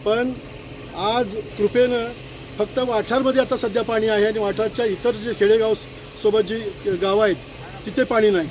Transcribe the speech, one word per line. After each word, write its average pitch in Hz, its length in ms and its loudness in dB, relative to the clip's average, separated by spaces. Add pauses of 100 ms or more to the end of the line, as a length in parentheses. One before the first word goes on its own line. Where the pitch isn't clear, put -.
पण 240 280 0 (640)
आज 214 400 -2
कृपेनं 233 680 2 (540)
फक्त 214 200 -2
वाठारमध्ये 254 600 2
आता 240 160 0
सध्या 226 260 0
पाणी 220 240 0
आहे 214 180 4
आणि 220 140 0
वाठारच्या 214 460 0
इतर 220 260 0
जे 220 220 -4
खेडेगाव 220 420 4
स-, - 480 -10
सोबत 214 160 4
जी 214 200 0 (380)
गावं 196 280 2
आहेत 185 120 2 (500)
तिथे 254 180 0
पाणी 220 260 4
नाही. 165 200 2